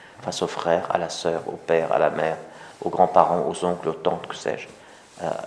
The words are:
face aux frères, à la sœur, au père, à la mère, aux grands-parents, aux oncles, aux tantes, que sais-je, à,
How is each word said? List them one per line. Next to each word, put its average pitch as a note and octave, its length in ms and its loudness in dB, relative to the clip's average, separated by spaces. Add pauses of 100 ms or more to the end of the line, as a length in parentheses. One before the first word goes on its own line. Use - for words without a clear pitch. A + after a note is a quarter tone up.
(220)
face - 200 -6
aux F2+ 60 -2
frères, - 460 0
à F#2 40 2
la E2+ 120 -2
sœur, E2 380 -2
au - 100 -8
père, E2 340 2
à - 80 4
la D#2 100 6
mère, D#2 280 -2 (440)
aux F2 80 -2
grands-parents, F2 580 4
aux F2 180 -4
oncles, F2 240 0
aux E2 40 -2
tantes, E2 340 -4
que - 80 -10
sais-je, - 320 -6 (540)
à, E2+ 60 -4 (200)